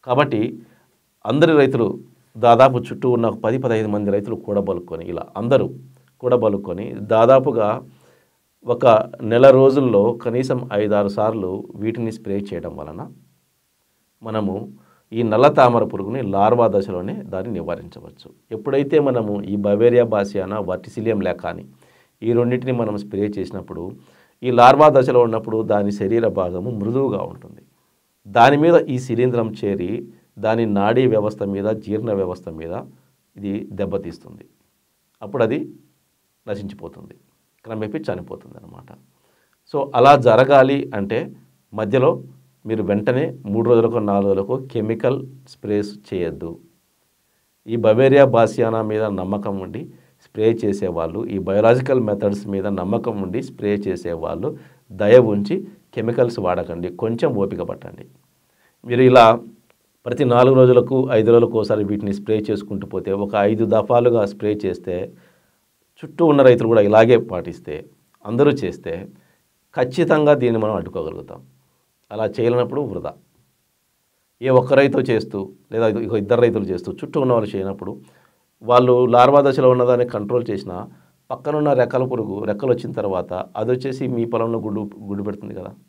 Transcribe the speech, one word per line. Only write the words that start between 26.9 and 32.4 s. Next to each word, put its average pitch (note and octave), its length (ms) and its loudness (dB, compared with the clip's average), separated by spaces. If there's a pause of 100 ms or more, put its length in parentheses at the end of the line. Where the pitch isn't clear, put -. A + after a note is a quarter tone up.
ఉంటుంది. E2+ 300 -20 (760)
దాని C3+ 260 8
మీద E3+ 120 6 (180)
ఈ - 20 -2 (100)
శిలీంధ్రం A#2 440 0 (100)
చేరి G2 320 -4 (520)
దాని A2+ 200 0 (140)
నాడీ A#2 260 2 (100)
వ్యవస్థ G#2 280 -2 (120)
మీద, G2 140 -4 (180)
జీర్ణ G#2+ 240 -6 (100)
వ్యవస్థ F2+ 280 -8 (120)